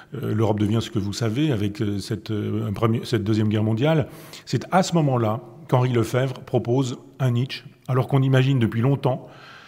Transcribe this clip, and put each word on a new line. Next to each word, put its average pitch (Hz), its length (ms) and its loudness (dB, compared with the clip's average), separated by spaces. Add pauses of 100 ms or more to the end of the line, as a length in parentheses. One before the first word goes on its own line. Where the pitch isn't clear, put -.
(140)
euh, 113 200 -4
l'Europe 107 260 2
devient 107 220 2
ce - 80 -8
que - 80 -4
vous 98 160 -2
savez 127 380 0
avec, 104 280 -2
euh, 101 200 -2
cette, 101 300 -6
euh, 107 380 -4
un 101 60 -4
premier, 113 300 2
cette 104 200 0
Deuxième 110 240 2
Guerre 107 160 2
mondiale, 127 440 2 (360)
c'est - 280 -4
à 185 100 4
ce 175 140 -4
moment-là 123 440 2 (280)
qu'Henri 127 220 2
Lefebvre 123 500 0
propose 127 580 -2 (200)
un 131 120 0
Nietzsche, 120 340 -2 (240)
alors 127 200 0
qu'on 135 120 4
imagine 131 380 4
depuis 113 240 2
longtemps, 135 440 0 (420)